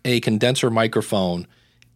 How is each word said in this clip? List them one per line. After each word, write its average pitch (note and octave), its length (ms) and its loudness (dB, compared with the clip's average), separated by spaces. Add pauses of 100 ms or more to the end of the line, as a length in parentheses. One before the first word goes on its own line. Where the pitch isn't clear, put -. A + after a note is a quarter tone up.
a B2 180 0
condenser A#2+ 500 0
microphone G#2 760 0 (500)